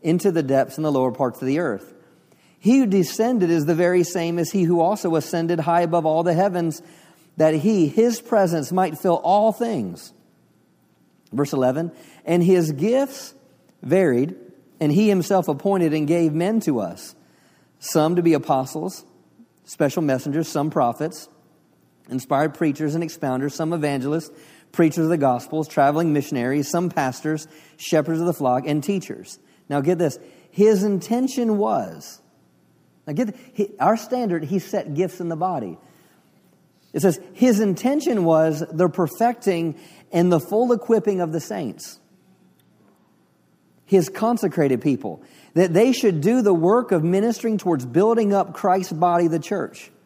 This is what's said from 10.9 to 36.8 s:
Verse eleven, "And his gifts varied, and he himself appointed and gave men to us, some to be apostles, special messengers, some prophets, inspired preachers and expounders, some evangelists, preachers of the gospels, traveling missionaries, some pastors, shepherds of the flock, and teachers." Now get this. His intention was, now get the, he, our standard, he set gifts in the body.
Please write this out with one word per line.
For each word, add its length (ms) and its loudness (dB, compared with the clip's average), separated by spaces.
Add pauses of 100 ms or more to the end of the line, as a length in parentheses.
Verse 180 -2
eleven, 400 -2 (320)
"And 180 2
his 300 4
gifts 640 -2 (480)
varied, 540 2 (440)
and 100 0
he 200 4
himself 400 2
appointed 440 0
and 140 0
gave 260 2
men 280 0
to 180 0
us, 360 -10 (640)
some 360 0
to 60 0
be 120 4
apostles, 680 -2 (640)
special 360 -2
messengers, 460 -2
some 220 -4
prophets, 580 -2 (840)
inspired 440 -2
preachers 420 -2
and 80 -2
expounders, 480 -4
some 220 -4
evangelists, 580 -4 (400)
preachers 320 2
of 60 2
the 80 0
gospels, 500 -2
traveling 460 2
missionaries, 560 -2
some 200 -2
pastors, 600 -4 (260)
shepherds 460 0
of 40 -2
the 80 0
flock, 320 0
and 160 -2
teachers." 580 -6 (300)
Now 120 -2
get 180 0
this. 180 -2 (320)
His 340 4
intention 760 -2
was, 640 -4 (840)
now 80 -8
get 140 -2
the, 60 -8 (200)
he, 160 -2 (100)
our 180 2
standard, 460 -4
he 140 -2
set 380 -6
gifts 260 -4
in 80 -6
the 60 -6
body. 420 -6 (1120)